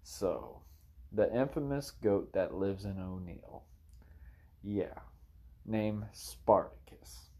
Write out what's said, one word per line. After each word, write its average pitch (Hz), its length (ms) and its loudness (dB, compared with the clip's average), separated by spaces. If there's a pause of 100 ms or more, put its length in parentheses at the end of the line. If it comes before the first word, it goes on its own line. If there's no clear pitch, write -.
So, - 560 -4 (500)
the 104 240 4
infamous 139 560 0
goat 101 440 2
that 92 200 2
lives 98 300 0
in 98 160 -4
O'Neill. 92 640 -10 (960)
Yeah. 101 380 -2 (680)
Named 107 460 0
Spartacus. - 1300 2